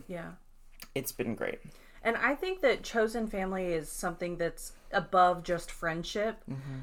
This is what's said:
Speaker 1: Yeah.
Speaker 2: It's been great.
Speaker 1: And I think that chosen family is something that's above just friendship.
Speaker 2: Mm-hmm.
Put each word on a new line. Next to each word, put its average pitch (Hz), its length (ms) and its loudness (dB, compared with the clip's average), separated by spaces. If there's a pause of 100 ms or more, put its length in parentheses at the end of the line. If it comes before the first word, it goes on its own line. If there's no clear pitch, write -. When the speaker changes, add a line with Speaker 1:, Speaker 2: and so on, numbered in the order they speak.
Speaker 1:
Yeah. 170 260 -10 (600)
Speaker 2:
It's - 180 -4
been 127 240 -2
great. - 240 -4 (460)
Speaker 1:
And 226 120 2
I 262 180 2
think 370 260 -4
that 220 220 4
chosen 220 440 2
family 190 400 -2
is 160 220 0
something 175 480 -4
that's 165 360 -4 (180)
above 180 520 6
just 170 280 -2
friendship. 175 800 -2
Speaker 2:
Mm-hmm. 135 320 -8